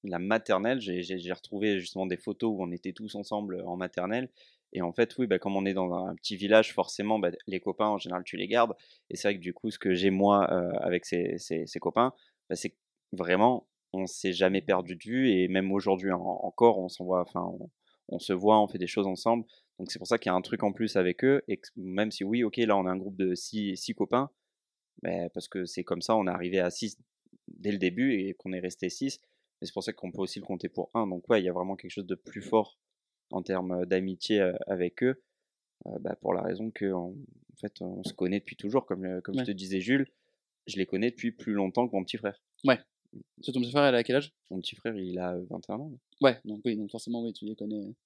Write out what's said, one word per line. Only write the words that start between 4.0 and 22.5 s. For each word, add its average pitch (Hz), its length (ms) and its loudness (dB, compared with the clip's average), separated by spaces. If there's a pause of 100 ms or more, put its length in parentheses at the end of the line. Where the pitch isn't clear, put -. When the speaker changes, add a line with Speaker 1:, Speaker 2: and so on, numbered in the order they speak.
Speaker 1:
Et 95 60 -2
en 85 100 -2
fait, 117 260 0
oui, 127 100 0
bah, 98 100 4
comme 98 180 -2
on 98 100 0
est 98 80 0
dans 92 180 0
un, 92 180 -2
un 90 60 -8
petit - 200 -8
village, 104 360 6
forcément, 104 480 0
bah, 90 100 2 (160)
les 95 140 -4
copains, 104 260 0
en 104 120 0
général, 90 260 -6
tu - 120 -12
les 95 120 -6
gardes. 117 240 4 (360)
Et - 80 -6
c'est - 120 0
vrai 101 80 2
que 92 40 -10
du 87 140 -6
coup, - 160 -4
ce - 80 -12
que 95 160 2
j'ai, 92 160 4
moi, 98 420 6
euh, 87 280 0
avec 87 240 0
ces, 87 340 -2
ces... 82 280 -4
ces - 120 -10
copains, 123 340 2 (380)
bah, 90 60 -2
c'est - 140 -6
que - 60 -20 (360)
vraiment, 95 560 4 (240)
on 95 160 -4
s'est - 240 -4
jamais 95 300 4
perdu 90 340 0
de 82 80 -18
vue. 127 260 2
Et 92 160 4
même 95 240 0
aujourd'hui 98 400 2
en-, 90 100 0
encore, 92 600 4
on 90 80 -4
s'envoie, 90 320 0
enfin, 87 220 -4
on, 90 280 -8 (380)
on - 100 -6
se - 140 -4
voit, 104 300 6
on 101 60 2
fait - 100 -8
des 90 80 -2
choses 98 200 0
ensemble. 113 380 0 (340)
Donc 92 120 -10
c'est - 80 -8
pour 90 80 -10
ça 117 120 2
qu'il - 120 0
y - 20 4
a 92 40 4
un 92 60 4
truc - 200 -4
en 104 100 2
plus 110 240 -2
avec 90 280 2
eux, 139 240 6
et 101 80 -2
que, - 200 -20
même 95 360 -2
si - 120 -6
oui, 113 200 0
ok, 104 140 -2